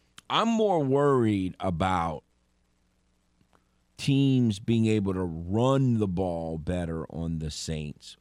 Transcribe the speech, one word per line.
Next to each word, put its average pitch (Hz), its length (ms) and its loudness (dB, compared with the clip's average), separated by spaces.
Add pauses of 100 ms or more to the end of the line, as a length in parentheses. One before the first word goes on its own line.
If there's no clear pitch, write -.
(280)
I'm 170 200 2
more 214 340 2
worried 127 760 2
about 87 640 -2 (1700)
teams 131 600 2
being 113 280 2
able 107 260 2
to 92 100 -4
run 113 760 0
the 104 100 0
ball 85 480 -4
better 82 540 -4
on 82 280 -6
the 78 120 -6
Saints - 720 -10